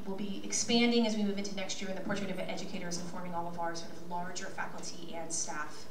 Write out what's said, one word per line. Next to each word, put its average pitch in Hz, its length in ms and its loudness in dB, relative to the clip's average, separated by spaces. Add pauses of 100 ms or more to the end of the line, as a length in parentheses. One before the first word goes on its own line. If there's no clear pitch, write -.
will 196 100 0
be 196 300 -2
expanding 233 600 6
as 214 120 2
we 208 60 4
move 196 140 2
into 202 200 0
next 190 240 -2
year, 196 80 -2
and 185 80 -2
the 190 60 -2
Portrait 196 280 0
of - 80 -2
an 165 100 -2
Educator 175 380 -2
is 170 120 -2
informing 180 340 -4
all 170 160 0
of 175 100 -2
our 170 160 0
sort 170 160 -4
of 170 180 -4
larger 180 360 -2
faculty 175 680 -4
and 165 160 -4
staff, 156 600 -2